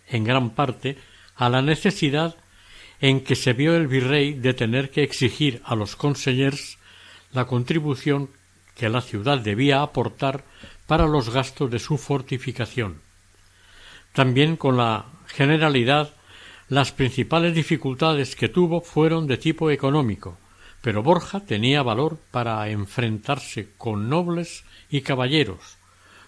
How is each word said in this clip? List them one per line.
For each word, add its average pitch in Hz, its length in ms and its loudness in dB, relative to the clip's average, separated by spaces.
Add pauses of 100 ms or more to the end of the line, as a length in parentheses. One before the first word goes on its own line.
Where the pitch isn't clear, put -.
en 110 160 -2
gran 123 260 2
parte, 135 460 -4 (400)
a 123 140 2
la 127 100 2
necesidad 156 760 0 (640)
en 135 200 4
que 131 160 0
se 127 160 0
vio 151 240 2
el 165 120 2
virrey 135 440 2
de 127 220 0
tener 127 360 -2
que 151 120 0
exigir 131 640 0
a - 100 -4
los 104 220 -4
consellers 139 840 -2 (540)
la 127 120 0
contribución 139 840 -2 (440)
que 117 140 -4
la 120 140 0
ciudad 117 360 -2
debía 131 440 2
aportar 135 640 -4 (420)
para 160 200 4
los 147 220 2
gastos 127 420 -2
de 117 80 -2
su 147 200 -2
fortificación. 123 1040 -6 (1120)
También 139 420 4
con 131 220 2
la 113 280 0 (200)
generalidad, 147 880 2 (560)
las 131 220 2
principales 139 640 0
dificultades 147 800 0
que - 140 -2
tuvo 170 320 2
fueron 160 460 2
de 127 100 0
tipo 156 340 0
económico, 135 680 0 (420)
pero 107 220 -2
Borja 175 380 2
tenía 135 420 0
valor 135 360 -2 (120)
para 113 380 -4
enfrentarse 107 1000 -4 (100)
con 107 320 -4
nobles 170 540 -4 (260)
y 143 100 -2
caballeros, 127 800 -2 (500)